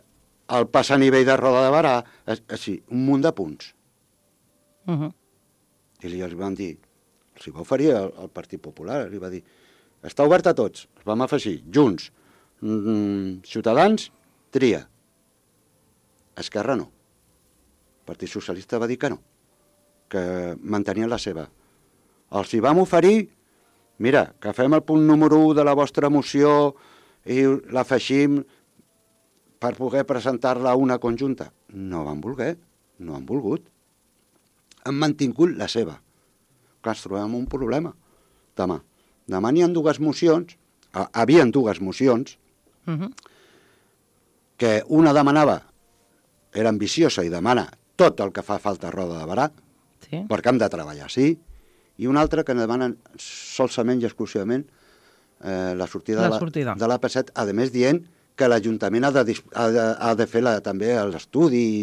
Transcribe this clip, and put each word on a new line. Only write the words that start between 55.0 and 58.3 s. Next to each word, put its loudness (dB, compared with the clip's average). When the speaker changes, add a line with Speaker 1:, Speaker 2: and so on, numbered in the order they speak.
Speaker 1:
eh, -6
la -4
sortida -4
Speaker 2:
La 2
Speaker 1:
de 0
la, -2
Speaker 2:
sortida. -4
Speaker 1:
de 0
l'A 0
P -2
set, -4
a -4
més -2
dient 2